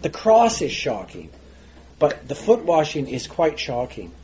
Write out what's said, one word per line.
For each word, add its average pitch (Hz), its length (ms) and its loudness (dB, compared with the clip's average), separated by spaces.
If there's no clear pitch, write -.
the - 80 -2
cross 220 520 4
is 139 100 -4
shocking, 92 580 -8
but 143 280 0
the 139 80 -6
foot 226 300 2
washing 151 440 0
is 123 180 -8
quite - 320 0
shocking. 120 540 -8